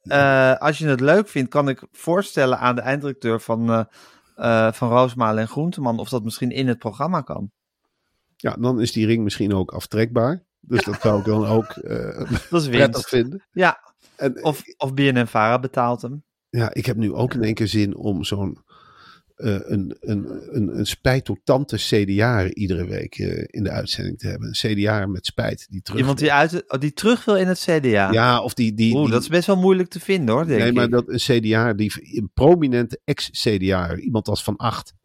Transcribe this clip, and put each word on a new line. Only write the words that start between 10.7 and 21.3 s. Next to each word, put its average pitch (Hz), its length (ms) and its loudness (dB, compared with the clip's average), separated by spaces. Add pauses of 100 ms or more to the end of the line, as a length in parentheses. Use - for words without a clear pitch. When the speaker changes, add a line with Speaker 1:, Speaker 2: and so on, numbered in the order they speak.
Speaker 1:
dat - 180 -6
zou 104 180 2
ik 101 60 -6
dan 107 200 2
ook, 110 240 2
eh, - 280 -8 (340)
Speaker 2:
<laughs> - 180 -4
Dat 170 120 2
is 147 60 -4
winst. - 20 -4
Speaker 1:
prettig 123 380 2
vinden. 131 440 -2
Speaker 2:
Ja. - 400 0 (240)
Speaker 1:
En 135 280 -4
Speaker 2:
Of, 147 180 0 (160)
of 135 160 -4
B 135 60 -2
N 135 220 4
N 113 60 0
Vara 117 320 2
betaalt 123 420 -2
hem. 139 220 -12 (260)
Speaker 1:
Ja, 117 240 -2
ik 98 120 -4
heb 123 120 -2
nu 104 160 0
ook 123 200 -2
in 117 100 -2
één 110 100 0
keer 107 140 -2
zin 101 280 0
om 98 280 -4
zo'n, 98 340 -4 (760)
eh, 110 180 -4
een, 98 460 -4
een, - 560 -8
een, 104 220 -2
een 104 80 -2
spijt 131 400 -2
tot - 180 -6